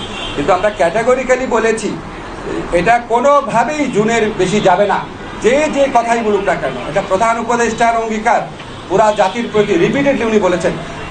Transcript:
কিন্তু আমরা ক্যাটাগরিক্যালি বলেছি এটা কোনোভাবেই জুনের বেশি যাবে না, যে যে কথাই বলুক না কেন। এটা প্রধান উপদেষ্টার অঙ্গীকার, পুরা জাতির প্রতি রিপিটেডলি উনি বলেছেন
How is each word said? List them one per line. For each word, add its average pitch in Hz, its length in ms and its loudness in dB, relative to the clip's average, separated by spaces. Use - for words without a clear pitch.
কিন্তু 147 180 -2
আমরা 208 180 2
ক্যাটাগরিক্যালি 247 760 0
বলেছি 220 440 0
এটা 175 220 4
কোনোভাবেই 254 760 2
জুনের 220 300 2
বেশি 185 220 2
যাবে 190 260 4
না, 185 120 0
যে 233 120 4
যে 277 80 2
কথাই 233 320 2
বলুক 202 240 0
না 165 40 2
কেন। 139 200 -4
এটা 185 200 -2
প্রধান 226 280 2
উপদেষ্টার 233 640 0
অঙ্গীকার, 220 380 0
পুরা 208 180 4
জাতির 202 360 0
প্রতি 208 200 2
রিপিটেডলি 269 400 2
উনি 220 140 2
বলেছেন 180 340 0